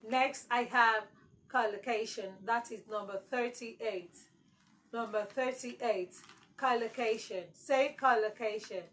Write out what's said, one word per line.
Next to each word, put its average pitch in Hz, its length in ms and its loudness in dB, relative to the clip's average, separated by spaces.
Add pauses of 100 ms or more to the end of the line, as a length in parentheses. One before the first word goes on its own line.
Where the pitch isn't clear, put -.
Next, 262 420 0
I 240 140 2
have 226 400 4 (440)
collocation. 220 840 -2 (140)
That 233 260 0
is 220 180 -8
number 202 300 -6 (100)
thirty-eight. 226 880 -4 (760)
Number 214 320 -2
thirty-eight, 240 880 -2 (440)
collocation. 226 840 0 (100)
Say 285 460 2
collocation. 214 920 0